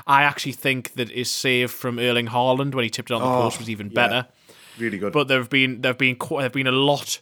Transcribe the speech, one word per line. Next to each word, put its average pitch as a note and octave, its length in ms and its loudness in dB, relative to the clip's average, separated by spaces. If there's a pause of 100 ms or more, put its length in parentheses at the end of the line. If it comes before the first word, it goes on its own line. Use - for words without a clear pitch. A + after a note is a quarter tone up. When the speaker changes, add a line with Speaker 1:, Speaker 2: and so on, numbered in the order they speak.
Speaker 1:
I C#3 180 6
actually C#3+ 280 0
think C3 420 -2
that B2 160 -4
his A#2+ 220 -4
save B2 400 0
from A#2+ 260 -6
Erling A#2+ 300 0
Haaland C3 480 0
when B2+ 80 0
he A2+ 80 -2
tipped - 180 -8
it B2 60 -2
on A2+ 60 -2
the B2+ 60 0
Speaker 2:
Oh, B2+ 160 2
Speaker 1:
post A2+ 160 0
was A#2 120 -8
even G#2 160 -8
Speaker 2:
yeah. G2+ 60 -10
Speaker 1:
better. A#2+ 340 2 (500)
Speaker 2:
Really A2+ 220 -4
good. G2+ 140 -4
Speaker 1:
But C#3+ 160 2
there C3 100 4
have A#2+ 100 -4
been, C3 320 0
there B2+ 80 2
have B2+ 80 -2
been B2+ 180 2
qu-, - 200 -6
there C#3 80 0
have B2 100 -4
been C3+ 140 -2
a B2+ 40 4
lot C#3 500 0